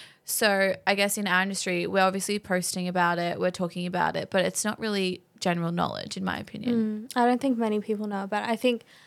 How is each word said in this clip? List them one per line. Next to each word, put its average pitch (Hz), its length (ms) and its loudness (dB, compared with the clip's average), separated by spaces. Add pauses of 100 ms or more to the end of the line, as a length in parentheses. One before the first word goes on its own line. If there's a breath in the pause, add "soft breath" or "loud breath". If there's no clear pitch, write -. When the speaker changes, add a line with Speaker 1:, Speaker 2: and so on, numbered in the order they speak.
(240 loud breath)
Speaker 1:
So 196 520 2 (100)
I 202 80 4
guess 202 240 2
in 202 80 -2
our 185 160 4
industry, 185 460 -2
we're 190 160 4
obviously 190 340 0
posting 180 480 -2
about 175 320 2
it, 175 220 -2
we're 180 100 2
talking 175 340 -4
about 180 300 0
it, - 160 -4
but 185 140 2
it's 185 200 -2
not 214 140 -2
really 196 420 -2 (280)
general 170 320 0
knowledge, - 400 -4
in 190 120 -4
my 71 120 -2
opinion. 214 300 -4
Speaker 2:
Mm, 214 460 -2
I - 60 6
don't 247 180 2
think 262 120 2
many 220 220 0 (100)
people 214 260 -2
know 196 140 -4
about 208 160 -2
it. 196 100 -4
I - 100 -2
think 247 120 4 (300 soft breath)